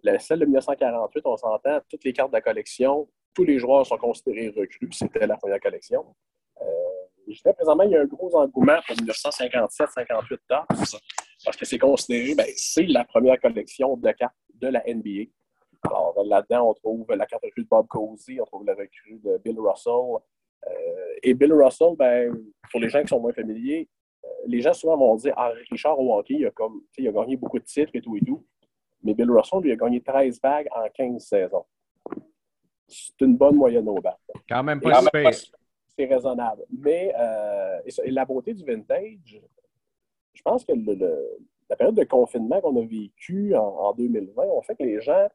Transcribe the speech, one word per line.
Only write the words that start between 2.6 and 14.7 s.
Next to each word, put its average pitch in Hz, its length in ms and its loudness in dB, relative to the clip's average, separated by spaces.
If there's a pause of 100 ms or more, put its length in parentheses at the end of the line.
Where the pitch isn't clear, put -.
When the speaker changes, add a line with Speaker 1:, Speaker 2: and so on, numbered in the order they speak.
Speaker 1:
tous 185 100 2
les 147 140 4
joueurs 127 280 4
sont 120 120 -2
considérés 113 520 -4
recrues. 104 420 -6
C'était - 340 -2
la 107 120 -2
première 98 220 -4
collection. - 460 -4 (560)
Euh, - 40 -8 (600)
je 107 140 -16
dirais 185 120 4
présentement, 160 300 4
il 208 80 4
y 175 40 4
a 151 60 6
un 143 40 4
gros 170 300 -4
engouement 143 500 4
pour 117 120 -8
mille 113 100 -4
neuf 110 100 -6
cent 147 140 -6
cinquante-sept 127 580 -2
cinquante-huit 117 580 -6
Topps, - 500 -2 (460)
parce - 140 -4
que - 80 -8
c'est 123 140 -6
considéré, 131 560 2
ben, 143 200 2
c'est - 300 0
la 127 200 2
première 127 340 4
collection 120 580 -2
de 117 140 0
cartes 123 240 -6 (200)
de 127 120 -8
la 123 200 -2